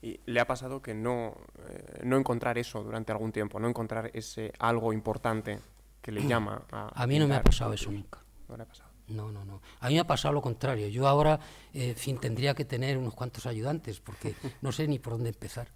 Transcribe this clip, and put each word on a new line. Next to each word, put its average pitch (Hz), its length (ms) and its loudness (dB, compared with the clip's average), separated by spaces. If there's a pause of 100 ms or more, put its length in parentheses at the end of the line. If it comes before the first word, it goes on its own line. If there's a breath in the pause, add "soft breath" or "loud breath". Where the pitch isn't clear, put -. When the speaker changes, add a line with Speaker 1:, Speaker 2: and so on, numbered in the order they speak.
Speaker 1:
¿Y - 240 -10
le 120 140 2
ha 120 80 4
pasado 127 340 -6
que 117 120 -8
no, 117 420 -2 (340)
eh, - 360 -12
no 127 120 4
encontrar 120 400 2
eso 117 260 -4
durante 110 280 -4
algún 110 200 -2
tiempo, 104 280 -2
no 113 80 0
encontrar 113 460 -2
ese 110 460 -8
algo 113 340 4
importante 107 680 -2 (420)
que - 100 -10
le 104 100 -2
Speaker 2:
<clears throat> 147 60 2
Speaker 1:
llama 107 440 0
a 107 180 -8 (140)
Speaker 2:
A 123 40 2
mí 139 120 4
no 151 80 6
me 139 80 4
ha 131 40 4
Speaker 1:
pintar? - 120 10
Speaker 2:
pasado 110 220 4
eso 101 180 -4
nunca. - 320 -10 (240)
Speaker 1:
No 120 80 -12
le 113 80 -12
ha 113 40 -16
pasado. - 200 -20 (200)
Speaker 2:
No, 107 240 -8
no, 101 140 -12
no. 98 160 -14 (180 loud breath)
A - 80 -4
mí 131 80 4
me 165 60 6
ha 170 60 0
pasado 147 260 2
lo 143 80 2
contrario. 117 480 0
Yo 123 180 2
ahora, 151 320 8 (340 loud breath)
eh, 123 160 -2
en 117 60 -4
fin, - 240 -4
tendría 127 340 0
que 139 120 -2
tener 131 320 0
unos 127 180 -2
cuantos - 300 -8
ayudantes, 123 540 -4
porque 104 360 -8
<laughs> - 260 -10
no 135 100 -2
sé 156 160 0
ni 143 120 2
por 117 140 -6
dónde 117 160 -2
empezar. - 460 -10